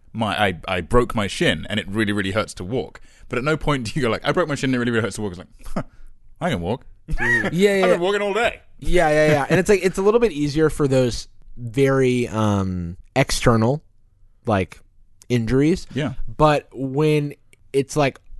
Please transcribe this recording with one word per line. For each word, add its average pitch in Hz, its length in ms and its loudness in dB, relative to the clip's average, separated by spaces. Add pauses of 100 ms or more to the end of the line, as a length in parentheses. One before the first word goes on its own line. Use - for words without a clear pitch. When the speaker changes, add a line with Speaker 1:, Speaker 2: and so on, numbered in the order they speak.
(120)
Speaker 1:
My, 107 260 -4
I, 95 300 0
I 92 140 -2
broke 120 320 2
my 104 120 0
shin, 98 440 -2
and 104 100 -4
it - 80 -10
really, 104 240 0
really 95 200 -2
hurts 98 220 -2
to 90 100 -12
walk." 104 360 -8 (300)
But 120 80 -2
at 123 60 -6
no 151 120 0
point 139 300 -2
do 104 80 -8
you 151 80 -2
go 113 80 0
like, 98 120 -2
"I 147 100 -2
broke 170 160 0
my 143 60 -4
shin, 135 140 -2
and 131 60 2
it 123 60 0
really, 120 100 -2
really 113 120 0
hurts 101 140 -4
to 110 60 -8
walk." 101 100 -6
It's 87 60 -14
like, - 100 -18 (180)
"Huh, - 160 -4 (600)
I 175 80 -2
can 87 100 -4
walk. 233 240 -6 (240)
Speaker 2:
Yeah, 156 100 -4
yeah, 960 280 0
Speaker 1:
I've - 60 -4
been 190 400 2
Speaker 2:
yeah. 165 40 2
Speaker 1:
walking 196 240 -2
all 202 140 -2
day." 226 260 -2 (200)
Speaker 2:
Yeah, 170 280 4
yeah, 151 220 4
yeah. 143 180 2
And 170 100 4
it's 185 120 2
like, 196 120 4
it's 185 140 0
a 190 60 -2
little 214 180 4
bit 220 120 2
easier 147 360 0
for 147 180 0
those 131 420 0 (280)
very, 123 720 2
um, 95 680 -2 (180)
external, 123 680 2 (640)
like, 98 320 -2 (520)
injuries. 127 640 0
Speaker 1:
Yeah. 127 200 -4 (220)
Speaker 2:
But 151 380 2
when 143 580 0 (400)
it's 139 240 -2
like, 143 240 0 (200)